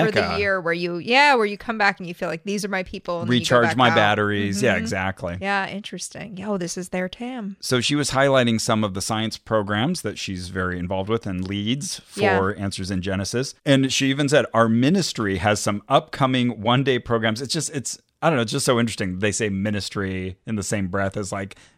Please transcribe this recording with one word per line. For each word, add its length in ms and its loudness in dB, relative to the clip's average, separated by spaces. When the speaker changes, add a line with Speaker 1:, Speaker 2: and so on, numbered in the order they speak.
Speaker 1:
for 60 2
the 100 2
Speaker 2:
mecca. 180 -2
Speaker 1:
year 220 0
where 140 0
you, 240 -4
yeah, 360 4
where 120 4
you 100 -4
come 220 -8
back 200 2
and 80 -10
you 60 -8
feel 160 -6
like, 160 -8
"These 220 -4
are 20 -4
my 140 -4
people." 400 -8
And 80 -2
then 80 4
you 20 0
go 160 4
Speaker 2:
Recharge 120 6
Speaker 1:
back 100 0
Speaker 2:
my 120 8
Speaker 1:
out. 60 4
Speaker 2:
batteries. 680 2
Yeah, 120 4
Speaker 1:
Mm-hmm. 80 0
Speaker 2:
exactly. 580 -4
Speaker 1:
Yeah, 280 -2
interesting. 680 -12
Yo, 220 -4
this 180 -6
is 140 -10
their 180 -4
tam. 520 -10
Speaker 2:
So 200 0
she 160 0
was 140 0
highlighting 500 4
some 240 0
of 80 -2
the 80 -6
science 380 -4
programs 640 0
that 160 -6
she's 320 -6
very 280 -2
involved 300 -4
with 180 -2
and 220 -4
leads 580 -4
for 140 -8
Speaker 1:
Yeah. 420 2
Speaker 2:
Answers 280 -4
in 100 -2
Genesis. 540 -4
And 260 4
she 200 2
even 180 0
said, 240 6
"Our 160 6
ministry 720 2
has 220 2
some 280 -2
upcoming 720 2
one-day 380 2
programs." 420 0
It's 140 -4
just, 200 -2
it's, 240 -8
I 80 2
don't 80 2
know, 60 2
it's 100 -4
just 140 -2
so 120 4
interesting. 420 -2
They 120 2
say 160 0
ministry 880 -4
in 100 -4
the 60 -2
same 260 -2
breath 280 -2
as, 160 -6
like, 220 -8